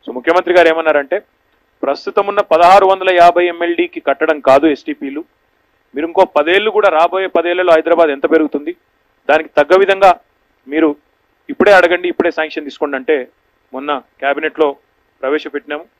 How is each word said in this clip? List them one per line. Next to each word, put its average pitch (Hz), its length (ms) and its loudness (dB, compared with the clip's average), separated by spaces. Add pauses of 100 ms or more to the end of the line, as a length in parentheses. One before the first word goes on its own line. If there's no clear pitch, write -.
So - 120 -14
ముఖ్యమంత్రి 175 400 0
గారు 170 140 6
ఏమన్నారంటే, 160 460 -2 (640)
ప్రస్తుతం 196 480 -4
ఉన్న 202 100 -2 (100)
పదహారు 180 400 6
వందల 190 260 -2
యాభై 175 260 4 (100)
ఎంఎల్డీకి 170 540 -4
కట్టడం 151 300 -4 (100)
కాదు 139 260 4
ఎస్టీపీలు, 143 480 -10 (720)
మీరు 147 160 -6
ఇంకో 185 140 0 (140)
పదేళ్ళు 185 380 0
కూడా, 208 220 2
రాబోయే 180 380 0
పదేళ్లలో 175 400 0
హైదరాబాద్ 160 400 2
ఎంత 143 180 -8
పెరుగుతుంది, 151 400 -2 (560)
దానికి 156 200 0 (100)
తగ్గ 165 220 2
విధంగా 196 300 4 (600)
మీరు 156 180 0 (640)
ఇప్పుడే 196 240 2
అడగండి, 180 360 0
ఇప్పుడే 170 240 -2
శాంక్షన్ 156 320 -8
తీసుకోండి 143 300 -8
అంటే 147 180 -2 (560)
మొన్న 139 240 -8 (240)
క్యాబినెట్లో 143 460 -2 (540)
ప్రవేశపెట్టినాము. 147 640 -8 (140)